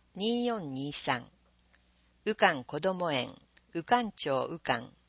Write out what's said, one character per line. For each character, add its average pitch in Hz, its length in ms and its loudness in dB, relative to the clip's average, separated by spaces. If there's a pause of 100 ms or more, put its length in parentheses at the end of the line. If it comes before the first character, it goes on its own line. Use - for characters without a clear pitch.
(160)
二 233 300 0
四 196 280 -4
二 139 180 -6
三。 123 340 -2 (1000)
宇 214 100 0
館 160 300 4
こ 147 140 -4
ど 185 140 2
も 175 200 -2
園、 120 160 0 (440)
宇 165 100 -2
館 240 280 2
町 135 340 0
宇 165 140 -6
館、 120 280 -2 (220)